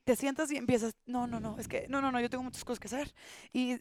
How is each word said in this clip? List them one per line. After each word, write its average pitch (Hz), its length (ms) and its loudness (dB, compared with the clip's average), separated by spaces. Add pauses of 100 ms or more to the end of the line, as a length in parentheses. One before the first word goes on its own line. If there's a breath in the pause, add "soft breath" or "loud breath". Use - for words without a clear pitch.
te 247 120 6
sientas 277 360 0
y 285 60 0
empiezas, 233 360 4 (120)
"No, 247 200 0
no, 233 140 -4
no, 220 180 -4
es 240 80 -6
que, - 220 -2
no, 269 140 0
no, 269 100 2
no, 247 80 2
yo 240 80 2
tengo 254 160 -4
muchas 247 180 -8
cosas 240 160 -4
que - 100 -12
hacer". 262 260 -4 (400 loud breath)
Y 247 260 2